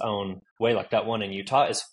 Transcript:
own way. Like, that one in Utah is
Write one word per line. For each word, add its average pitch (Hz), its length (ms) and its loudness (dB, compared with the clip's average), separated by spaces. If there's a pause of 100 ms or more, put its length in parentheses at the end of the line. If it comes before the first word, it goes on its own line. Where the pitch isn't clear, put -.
own 98 380 -2 (180)
way. 117 160 2
Like, - 160 -2
that 107 160 2
one 113 160 0
in 98 100 -4
Utah 101 360 2
is - 240 -4